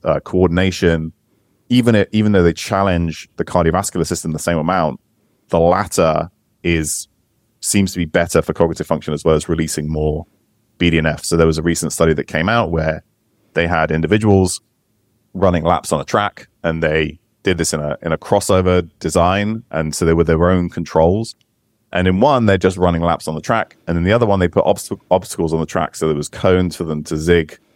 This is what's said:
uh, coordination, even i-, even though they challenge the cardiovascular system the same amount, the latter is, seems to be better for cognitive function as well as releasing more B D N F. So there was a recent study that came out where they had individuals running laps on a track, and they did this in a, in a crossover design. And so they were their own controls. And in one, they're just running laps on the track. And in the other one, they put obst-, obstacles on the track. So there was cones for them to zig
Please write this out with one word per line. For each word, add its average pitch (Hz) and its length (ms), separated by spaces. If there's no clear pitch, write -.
uh, 73 160
coordination, 87 920
even 120 260
i-, 101 160
even 107 220
though 92 100
they 85 100
challenge 87 720
the - 60
cardiovascular 90 640
system - 260
the 78 60
same 85 220
amount, 80 400
the 85 120
latter 85 720
is, 80 460
seems 98 320
to - 40
be 87 80
better 85 380
for 80 100
cognitive 82 320
function 80 260
as 73 140
well 80 80
as 76 160
releasing 80 420
more 78 360
B 87 140
D 82 80
N 80 80
F. 76 180
So 85 100
there 82 120
was 78 100
a 78 60
recent 85 280
study 82 220
that 76 120
came 82 220
out 110 220
where 80 340
they 85 120
had 82 240
individuals 95 720
running 90 300
laps 85 280
on 76 80
a - 60
track, - 420
and 80 200
they 78 360
did 92 160
this 82 160
in 78 60
a, 73 240
in 82 80
a 80 80
crossover 92 680
design. 98 720
And 78 240
so 85 100
they 82 80
were 82 100
their 82 240
own 90 220
controls. 85 640
And 90 160
in 92 140
one, 127 260
they're 98 100
just 90 200
running 85 260
laps 85 240
on 78 80
the 76 60
track. - 360
And 87 120
in 82 40
the 92 80
other 120 140
one, 101 140
they 90 80
put 85 180
obst-, 95 340
obstacles 87 420
on 80 60
the 80 80
track. - 280
So 80 120
there 78 80
was 73 120
cones 92 480
for 87 100
them 78 180
to 78 140
zig 80 420